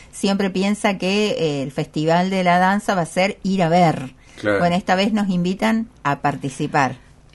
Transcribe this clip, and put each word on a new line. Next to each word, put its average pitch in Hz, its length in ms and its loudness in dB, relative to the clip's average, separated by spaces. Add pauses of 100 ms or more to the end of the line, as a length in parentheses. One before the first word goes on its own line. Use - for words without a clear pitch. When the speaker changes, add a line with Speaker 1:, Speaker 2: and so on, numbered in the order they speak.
(120)
Speaker 1:
siempre 196 380 -2
piensa 196 480 -2
que, 202 320 0
eh, 147 320 -2
el 135 100 -6
Festival 160 580 0
de 185 140 0
la 175 140 4
Danza 202 360 2
va 175 80 0
a 156 40 -2
ser 180 360 -2
ir 190 200 0
a 160 80 2
ver. 165 440 2 (240)
Speaker 2:
Claro. 196 200 2
Speaker 1:
Bueno, 175 180 2
esta 196 180 0
vez 202 200 0
nos 202 140 0
invitan 196 600 0 (140)
a 143 180 -2
participar. 143 760 -2 (380)